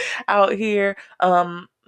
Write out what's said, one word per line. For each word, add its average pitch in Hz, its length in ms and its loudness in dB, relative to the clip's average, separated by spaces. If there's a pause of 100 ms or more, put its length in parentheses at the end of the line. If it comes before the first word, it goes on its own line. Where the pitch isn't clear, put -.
(280)
out 202 240 2
here. 202 440 -2 (240)
Um, 175 480 0 (200)